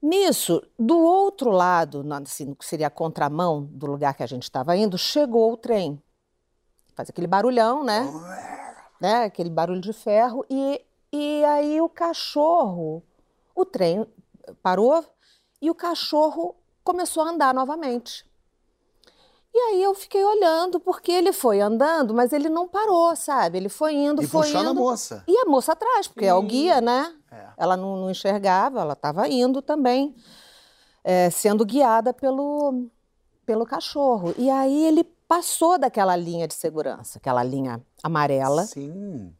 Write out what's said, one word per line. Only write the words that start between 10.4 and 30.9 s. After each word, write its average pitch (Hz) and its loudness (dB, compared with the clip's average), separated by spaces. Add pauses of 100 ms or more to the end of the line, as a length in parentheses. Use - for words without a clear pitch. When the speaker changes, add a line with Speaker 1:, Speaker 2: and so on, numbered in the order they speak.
Speaker 1:
E, 269 -2 (300)
e 294 -2
aí 294 2
o 330 2
cachorro, 294 -2 (540)
o 370 2
trem 196 -2 (560)
parou 226 2 (580)
e 294 0
o 330 -2
cachorro 320 -2 (300)
começou 359 -2
a 311 -2
andar 302 2
novamente. 262 -4 (1300)
E - 6
aí 427 2
eu 392 2
fiquei 392 -2
olhando, 359 2
porque - -4
ele 359 4
foi 214 2
andando, 233 2
mas 240 2
ele 294 0
não 339 -2
parou, 349 2
sabe? 196 0
Ele 196 -4
foi 311 -2
indo, 285 0
Speaker 2:
E 294 -4
Speaker 1:
foi 311 2
Speaker 2:
puxando 294 0
a 262 -2
Speaker 1:
indo. 269 -2
Speaker 2:
moça. 233 -4
Speaker 1:
E 370 4
a 494 4
moça 294 2
atrás, 440 -2
porque 220 -4
é 190 6
o 185 4
Speaker 2:
Ih. 208 -2
Speaker 1:
guia, 269 2
né? 262 0 (160)
Speaker 2:
É. - -20
Speaker 1:
Ela 185 0
não, 190 -6
não 185 -6
enxergava, 196 0
ela 147 -4
tava 156 -2
indo 262 0
também, 277 0 (880)